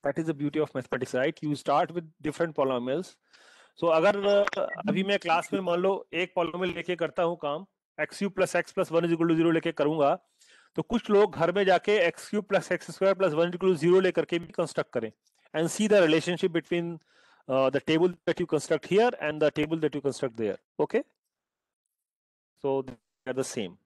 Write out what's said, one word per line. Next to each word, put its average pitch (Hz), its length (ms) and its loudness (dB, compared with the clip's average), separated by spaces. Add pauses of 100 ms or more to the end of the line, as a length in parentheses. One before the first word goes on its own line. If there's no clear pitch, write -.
that 139 160 -2
is 160 80 -2
the 165 80 -2
beauty 143 260 -4
of 147 140 -2
mathematics, 127 400 -6
right? 139 280 -2
You 147 120 -2
start 151 380 0
with 170 120 -8 (180)
different 151 340 -4
polynomials. 131 600 -2 (600)
So 170 120 -2
अगर, 170 280 4 (100)
uh, 202 400 2 (220)
अभी 190 160 0
मैं 202 140 0
क्लास 170 340 -2
में 196 80 -2
मान 175 200 0
लो 190 320 0
एक 175 240 -4
polynomial 175 380 -4
लेके 170 220 -6
करता 165 260 -2
हूँ 170 220 0
काम, 151 220 -6 (340)
एक्स - 180 -6
क्यूब 202 160 -2
plus 180 200 0
x 175 180 0
plus 180 180 -2
one 165 140 2
is 170 80 2
equal 165 160 2
to 160 80 4
zero 165 160 4
लेके 165 200 0
करूँगा, 151 460 2 (580)
तो 160 60 -4
कुछ - 280 -4
लोग 202 260 4
घर 165 160 2
में 196 120 2
जाके 190 420 4
एक्स - 240 -6
क्यूब 202 180 -4
plus 180 240 0
एक्स 175 180 -6
स्क्वायर 190 240 2
plus 185 200 0
one 165 140 2
is 175 60 -6
equal 185 200 2
to - 20 -2
zero 175 240 4
लेकर 175 240 2
के 170 140 -4
भी 170 140 -10
कंस्ट्रक्ट 160 400 -4
करें 113 200 -4 (420)
and 160 160 0
see 214 160 0
the 208 140 8
relationship 170 520 2
between, 170 460 -4 (500)
uh, 135 220 2
the 139 100 0
table 165 320 2 (120)
that 180 160 -2
you 175 60 -2
construct 156 400 -2
here 220 240 4 (100)
and 151 220 -4
the 147 80 4
table 151 260 -4
that 156 180 -2
you 147 60 -6
construct 127 360 -4
there. 107 220 -4 (200)
Okay? 214 240 -2 (1600)
So 135 200 -2
they 127 120 -12 (320)
are 127 80 -6
the 131 100 -2
same. 98 420 -8